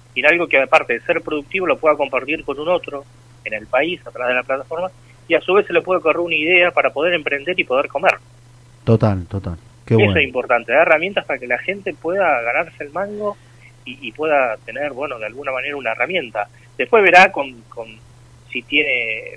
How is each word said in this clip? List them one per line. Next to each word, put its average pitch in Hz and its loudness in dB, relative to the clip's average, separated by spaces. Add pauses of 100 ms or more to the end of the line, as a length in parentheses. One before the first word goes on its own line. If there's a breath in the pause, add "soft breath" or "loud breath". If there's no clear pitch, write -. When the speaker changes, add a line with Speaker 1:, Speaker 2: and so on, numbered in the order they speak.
(140)
Speaker 1:
Y 127 -6
en 135 2
algo 170 2
que 143 2
aparte 131 2
de 113 -4
ser 165 -2
productivo 156 -6
lo 139 2
pueda 151 2
compartir 139 -4
con 135 -8
un 151 -6
otro 143 -4 (400)
en 107 -8
el 107 -10
país 160 -2
a - -16
través 123 -6
de 127 0
la 123 -2
plataforma, 160 -4 (380 soft breath)
y 214 2
a 202 4
su 180 0
vez 202 4
se - -8
le 165 2
puede 175 0
correr 156 0
una 170 -2
idea 170 4
para 135 2
poder 165 0
emprender 143 -4
y 180 -2
poder 139 0
comer. 165 2 (720)
Speaker 2:
Total, 107 2
total. 92 -6 (300)
Qué 113 2
Speaker 1:
Eso 110 6
Speaker 2:
bueno. 101 2
Speaker 1:
es 139 2
importante, 120 -2
dar 147 6
herramientas 175 0
para 139 -6
que 123 -12
la 123 -2
gente 190 -8
pueda 160 0
ganarse 151 -4
el 143 -12
mango 202 -6 (480 soft breath)
y, 127 -16 (100)
y 110 -12
pueda 139 0
tener, 135 -10
bueno, 131 -8
de 107 -8
alguna 131 -8
manera 135 -6
una 120 -4
herramienta. 123 -4 (280 soft breath)
Después - 4
verá 185 8
con, 131 -6
con 113 -14 (640)
si 123 -8
tiene 123 -2